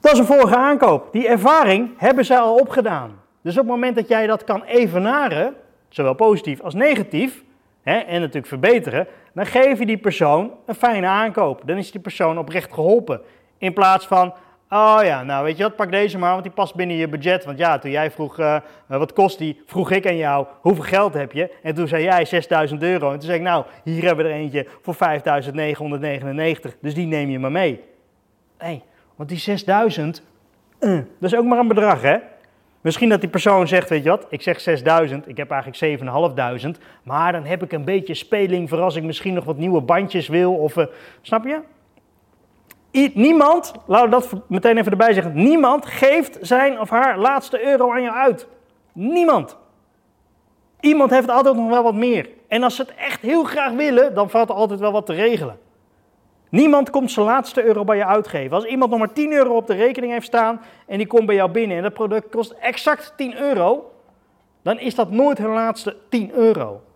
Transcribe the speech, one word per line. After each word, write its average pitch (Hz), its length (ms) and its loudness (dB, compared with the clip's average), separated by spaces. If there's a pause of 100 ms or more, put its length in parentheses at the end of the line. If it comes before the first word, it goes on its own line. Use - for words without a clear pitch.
Dat 302 120 6
is 254 60 6
een 247 60 6
vorige 247 320 6
aankoop. 247 560 2
Die 226 160 -2
ervaring 233 680 4
hebben 254 280 2
zij 254 140 4
al 226 160 2
opgedaan. 190 680 0 (220)
Dus 262 100 -6
op 240 100 0
het 233 80 -2
moment 247 260 -2
dat 226 120 -4
jij 220 180 2
dat 214 180 -2
kan 208 200 -4
evenaren, 226 920 0 (340)
zowel 135 260 -2
positief 180 460 2
als 160 140 -10
negatief, 254 720 -2 (380)
hè, 165 160 0
en 175 220 -4
natuurlijk 151 260 -6
verbeteren, 165 600 0 (280)
dan 190 120 -6
geef 262 320 2
je 233 80 -2
die 220 100 -2
persoon 175 540 0 (160)
een 226 80 -8
fijne 214 320 0
aankoop. 196 580 -2
Dan 160 120 -4
is 196 140 -8
die 196 100 -14
persoon 170 380 -2
oprecht 160 340 -8
geholpen. 165 480 0 (380)
In 190 140 -4
plaats 190 340 2
van, 180 280 2 (340)
"Oh 214 340 4
ja, 147 200 0
nou 139 220 -4
weet 156 120 -4
je 180 60 -4
wat, 208 140 -4
pak 196 140 -4
deze 196 280 -2
maar, 175 120 0
want 185 120 -2
die 185 100 -12
past 190 220 -4
binnen 175 220 -4
je 160 120 -2
budget. 170 360 -2
Want 143 140 -12
ja, 160 200 2
toen 139 120 -8
jij 151 200 -2
vroeg, 151 280 -10
eh, 151 180 0
eh, 147 60 -4 (240)
wat 143 260 -4
kost 196 260 2
die, 156 280 -8
vroeg 160 240 -4
ik 190 160 0
aan 180 100 0
jou, 143 300 -2 (140)
hoeveel 165 240 0
geld 190 300 0
heb 139 180 -6
je? 170 180 -4 (120)
En 160 120 -6
toen 160 140 -4
zei 156 140 -2
jij 180 220 2
zesduizend 156 580 -2
euro. 170 240 -2
En 143 120 -4
toen 147 100 -14
zei 170 100 -2
ik, 165 60 -6
nou, 170 200 0 (200)
hier 165 200 -6
hebben 160 200 2
we 160 60 -2
er 151 60 -6
eentje 147 300 -6 (160)
voor 175 120 -8
vijfduizend 143 600 -2
negenhonderdnegenennegentig. 147 1300 -6
Dus 147 140 -8
die 170 120 -4
neem 147 240 -4
je 131 80 -6
maar 131 140 -4
mee." 165 280 -2 (800)
Hey, 165 240 -12 (340)
want 151 120 -14
die 170 100 -10
zesduizend, 196 840 -2 (560)
eh, 220 120 0
dat 175 420 -2
is 233 60 2
ook 240 60 2
maar 240 140 2
een 240 100 2
bedrag, 202 340 4
hè? 143 140 4 (640)
Misschien 165 280 0
dat 202 120 4
die 185 100 -6
persoon 190 380 2
zegt, 180 200 2
"Weet 151 140 0
je 143 60 0
wat, 185 200 0
ik 147 140 -10
zeg - 180 -2
zesduizend, 156 680 0
ik 131 80 -14
heb 143 140 -8
eigenlijk 135 300 -8
zevenenhalfduizend, 135 960 -4 (240)
maar 160 300 -2
dan 165 120 -6
heb 170 180 -6
ik 175 100 -10
een 151 120 -8
beetje 190 300 -4
speling 180 540 -2
voor 160 120 -4
als 175 160 -2
ik 165 60 -6
misschien 165 320 -8
nog 175 100 -6
wat 156 120 -4
nieuwe 170 240 0
bandjes 170 480 -2
wil." 180 260 2
Of, 151 220 -4
eh, 160 100 0 (360)
snap 220 220 -2
je? 294 160 -6 (1300)
I-, 269 220 2
niemand, 311 580 4 (140)
laten 220 180 6
we 226 60 2
dat 247 160 2
v-, - 60 -12 (160)
meteen 226 300 2
even 214 120 0
erbij 220 220 4
zeggen, 170 220 0
niemand 277 520 4
geeft 277 540 0
zijn 247 400 0
of 214 100 -6
haar 233 280 2
laatste 254 460 0
euro 254 280 2
aan 254 100 -2
jou 233 140 -6
uit. 254 300 0 (460)
Niemand. 269 640 0 (1200)
Iemand 294 300 4
heeft 254 200 2
altijd 262 260 4
nog 226 120 -2
wel 240 140 2
wat 233 120 0
meer. 220 340 0 (200)
En 226 140 0
als 247 140 0
ze 269 60 -6
het - 120 -12
echt - 260 -8
heel 311 240 0
graag 269 280 -4
willen, 262 420 2
dan 202 160 0
valt 226 180 2
er 220 60 -4
altijd 202 260 -2
wel 208 120 0
wat 208 140 -2
te 180 60 -6
regelen. 165 460 -2 (880)
Niemand 285 420 4
komt 262 200 0
zijn 208 160 0
laatste 240 380 0
euro 214 200 2
bij 208 120 0
je 202 100 -2
uitgeven. 175 500 -2
Als 214 80 -2
iemand 247 260 0
nog 233 80 0
maar 214 140 -2
tien 302 200 -2
euro 254 240 2
op 226 100 -2
de 208 80 -2
rekening 240 380 -2
heeft 233 140 -8
staan 226 340 -2 (260)
en 196 120 -8
die 208 80 -2
komt 226 200 2
bij 208 80 0
jou 190 160 2
binnen 202 260 -2
en 170 60 -6
dat 208 100 -4
product 214 380 -6
kost 220 200 -6
exact - 640 -4
tien 247 220 -8
euro, 254 540 0 (720)
dan 220 160 -2
is 240 160 -6
dat 202 160 -2
nooit 269 280 2
hun 214 120 -4
laatste 226 460 -4 (120)
tien 220 260 -4
euro. 170 460 0 (160)